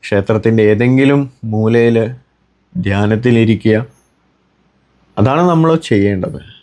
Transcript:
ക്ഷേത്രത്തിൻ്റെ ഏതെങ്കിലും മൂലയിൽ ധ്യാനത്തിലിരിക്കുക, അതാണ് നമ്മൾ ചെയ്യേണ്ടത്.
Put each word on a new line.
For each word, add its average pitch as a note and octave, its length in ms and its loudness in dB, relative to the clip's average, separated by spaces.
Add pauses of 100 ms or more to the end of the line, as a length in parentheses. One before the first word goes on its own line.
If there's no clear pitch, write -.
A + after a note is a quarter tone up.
ക്ഷേത്രത്തിൻ്റെ A2 680 0
ഏതെങ്കിലും C3 500 2 (320)
മൂലയിൽ A#2 440 0 (760)
ധ്യാനത്തിലിരിക്കുക, A2 1000 0 (1400)
അതാണ് C3+ 340 0
നമ്മൾ D#3+ 180 2 (200)
ചെയ്യേണ്ടത്. G2+ 520 -2 (220)